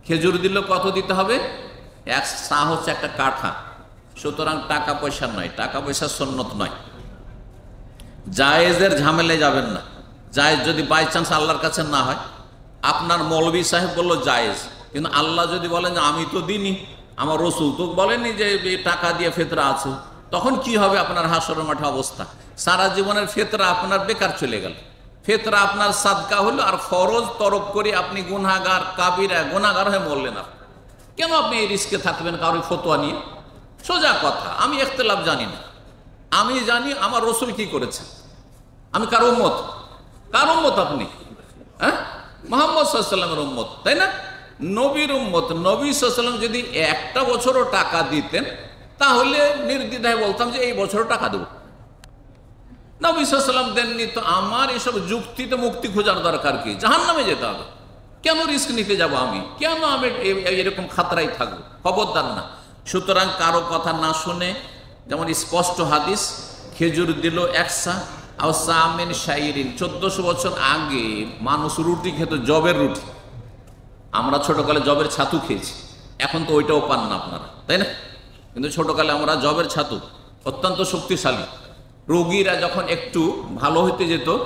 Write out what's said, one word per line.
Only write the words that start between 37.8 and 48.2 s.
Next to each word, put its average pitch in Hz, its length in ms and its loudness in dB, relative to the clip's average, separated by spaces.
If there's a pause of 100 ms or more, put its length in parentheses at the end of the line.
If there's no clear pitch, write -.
আমি 220 140 0
কার 226 240 4
উম্মত? 220 240 2 (760)
কার 277 180 4
উম্মত 320 300 4
আপনি? 147 260 0 (760)
হ্যাঁ, 277 180 2 (520)
মুহাম্মদ 311 360 4
সাল্লাল্লাহু 233 200 0
আলাইহি - 80 -2
ওয়াসাল্লামের 175 320 0
উম্মত, 123 220 -4 (140)
তাই 233 140 2
না? 370 120 2 (680)
নবীর 285 420 2
উম্মত। 175 280 0 (200)
নবী 233 200 2
সাল্লাল্লাহু 269 140 0
আলাইহি 247 100 2
ওয়াসাল্লাম 240 300 0
যদি 233 180 -2 (320)
একটা - 320 -2
বছরও 240 400 2 (140)
টাকা 170 220 2 (120)
দিতেন, - 320 -2 (540)